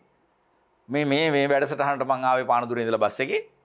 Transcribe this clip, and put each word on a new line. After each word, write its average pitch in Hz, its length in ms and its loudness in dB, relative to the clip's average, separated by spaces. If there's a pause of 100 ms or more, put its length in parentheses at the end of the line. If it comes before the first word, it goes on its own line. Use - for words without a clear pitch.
(880)
මේ, 143 160 -2
මේ, 147 260 2
මේ 139 180 2
වැඩසටහනට 143 560 0
මං 131 200 -2
ආවේ 131 240 0
පානදුරේ 120 380 0
ඉඳලා 110 180 2
බස් - 160 -2
එකේ. 139 220 -2 (220)